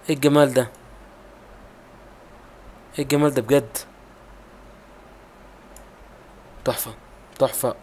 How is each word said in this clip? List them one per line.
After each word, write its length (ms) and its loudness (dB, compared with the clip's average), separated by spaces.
ايه 60 0
الجمال 380 4
ده؟ 160 0
ايه 60 -4
الجمال 300 2
ده 80 -2
بجد؟ 360 0
تحفة، 280 -6
تحفة، 420 -2